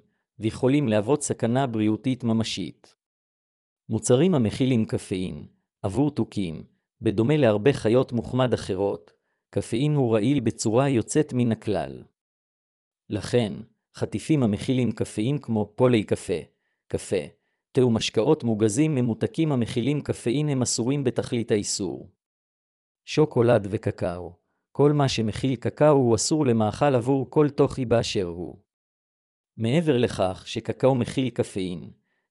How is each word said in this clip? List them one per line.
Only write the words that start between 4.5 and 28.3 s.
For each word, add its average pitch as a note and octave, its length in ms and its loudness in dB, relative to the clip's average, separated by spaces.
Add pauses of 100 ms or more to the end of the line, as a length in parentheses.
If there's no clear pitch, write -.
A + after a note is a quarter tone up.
קפאין, F#2 640 -6 (360)
עבור B2 280 0
תוכים, G2 540 -4 (360)
בדומה A2+ 360 2
להרבה A2+ 360 4
חיות B2 400 2
מוחמד A#2+ 400 -2
אחרות, G2+ 600 -4 (380)
קפאין B2+ 440 -2
הוא B2 200 2
רעיל B2 260 2
בצורה A#2+ 480 0
יוצאת C#3+ 440 0
מן A#2+ 200 0
הכלל. D2 500 -4 (1080)
לכן, G#2+ 420 -2 (420)
חטיפים C3+ 480 -2
המכילים A#2 500 0
קפאין C3 460 -4
כמו G#2+ 380 -4
פולי B2 280 4
קפה, F#2 340 -4 (500)
קפה, - 380 -4 (460)
תה B2+ 140 4
ומשקאות A#2 580 0
מוגזים A2+ 500 0
ממותקים B2 580 -2
המכילים B2+ 480 -2
קפאין C3+ 480 -2
הם C3 140 0
אסורים C3 420 -2
בתכלית A#2+ 460 -2
האיסור. F#2 600 -4 (920)
שוקולד A#2+ 640 2
וקקאו, F2+ 640 -6 (400)
כל D3 200 4
מה C#3+ 160 2
שמכיל A2+ 480 -2
קקאו D3 320 2
הוא C3 260 6
אסור D3+ 320 0
למאכל A#2 480 2
עבור B2+ 360 0
כל D3 200 2
תוכי C#3 340 0
באשר A2+ 420 0
הוא. E2+ 300 -10 (1000)